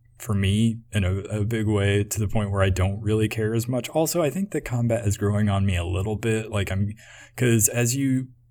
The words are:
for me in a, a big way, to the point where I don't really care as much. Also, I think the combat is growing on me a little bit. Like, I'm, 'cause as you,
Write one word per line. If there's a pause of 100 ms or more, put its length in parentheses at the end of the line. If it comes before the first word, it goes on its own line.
(180)
for
me (120)
in
a, (240)
a
big
way,
to
the
point
where
I
don't
really
care
as
much.
Also,
I
think
the
combat
is
growing
on
me
a
little
bit.
Like,
I'm, (420)
'cause
as
you, (220)